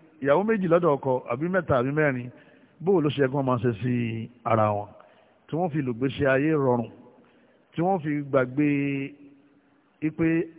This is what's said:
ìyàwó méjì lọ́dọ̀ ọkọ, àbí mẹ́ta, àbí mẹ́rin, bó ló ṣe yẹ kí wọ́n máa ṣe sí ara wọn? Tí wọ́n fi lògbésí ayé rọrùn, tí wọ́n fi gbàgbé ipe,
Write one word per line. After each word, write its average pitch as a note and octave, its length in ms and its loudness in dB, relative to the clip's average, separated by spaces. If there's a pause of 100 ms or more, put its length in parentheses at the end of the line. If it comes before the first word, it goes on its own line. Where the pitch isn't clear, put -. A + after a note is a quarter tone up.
(180)
ìyàwó C#3+ 260 4
méjì G#3+ 240 0
lọ́dọ̀ E3+ 260 4
ọkọ, C3+ 180 -2 (160)
àbí C3+ 200 -4
mẹ́ta, F3+ 280 0
àbí B2+ 160 0
mẹ́rin, C3+ 380 0 (500)
bó F3+ 200 2
ló D3 100 0
ṣe C#3+ 120 -4
yẹ C3 60 2
kí B2+ 80 -4
wọ́n C#3 100 -2
máa B2+ 120 0
ṣe A#2+ 140 0
sí B2 220 -4 (460)
ara A2+ 300 2
wọn? G#2 180 -6 (600)
Tí - 60 -10
wọ́n E3+ 180 -2
fi D#3 100 -2
lògbésí B2 420 -4
ayé C3+ 280 2
rọrùn, B2 380 0 (840)
tí D#3+ 80 -4
wọ́n F#3 180 0
fi D3+ 100 -4 (120)
gbàgbé C3+ 460 2 (1300)
ipe, D#3+ 260 -2 (300)